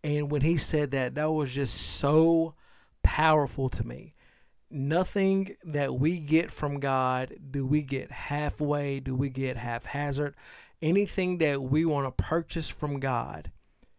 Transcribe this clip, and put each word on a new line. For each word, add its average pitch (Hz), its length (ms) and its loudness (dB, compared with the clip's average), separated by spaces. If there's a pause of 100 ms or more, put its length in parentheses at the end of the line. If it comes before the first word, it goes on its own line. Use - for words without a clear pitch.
And 147 300 0
when 143 100 2
he 165 140 4
said 147 360 2
that, 131 220 -2
that 151 160 0
was 143 240 0
just 135 200 2
so 165 800 4 (480)
powerful 147 680 2
to - 180 -2
me. 135 280 -12 (560)
Nothing 190 840 0 (100)
that 143 300 -2
we 156 240 2
get 156 320 2
from 143 300 -4
God 131 540 0 (160)
do 135 160 -2
we 151 160 2
get 135 280 -6
halfway, 143 920 -4
do 131 140 -6
we 135 140 0
get 131 300 -4
haphazard. 139 760 -4 (460)
Anything 180 580 0
that 143 240 0
we 147 220 2
wanna 143 260 0
purchase 165 600 -2
from 143 280 -4
God, 127 540 -4 (460)